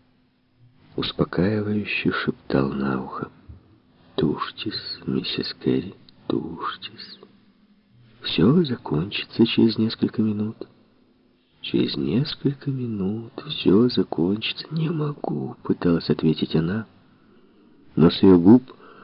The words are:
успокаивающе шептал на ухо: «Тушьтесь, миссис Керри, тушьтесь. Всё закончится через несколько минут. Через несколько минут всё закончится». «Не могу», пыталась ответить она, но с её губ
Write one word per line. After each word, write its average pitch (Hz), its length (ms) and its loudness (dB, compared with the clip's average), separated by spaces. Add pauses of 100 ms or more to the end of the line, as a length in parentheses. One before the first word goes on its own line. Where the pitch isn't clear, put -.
(960)
успокаивающе 104 1160 -2
шептал - 580 -2
на 67 340 -4
ухо: - 260 -10 (840)
«Тушьтесь, - 920 -6
миссис - 560 -4
Керри, 65 340 -2 (320)
тушьтесь. - 920 -8 (1040)
Всё 135 380 4
закончится 117 800 -2
через 113 320 2
несколько 110 440 -2
минут. 107 460 -4 (920)
Через - 340 -2
несколько 135 760 -2
минут 113 600 -6 (160)
всё 120 420 4
закончится». - 800 -2
«Не 160 180 -2
могу», 147 760 -6
пыталась 85 460 0
ответить 78 460 0
она, 82 320 -2 (1080)
но 82 140 8
с - 140 -2
её 95 160 10
губ 107 240 8 (400)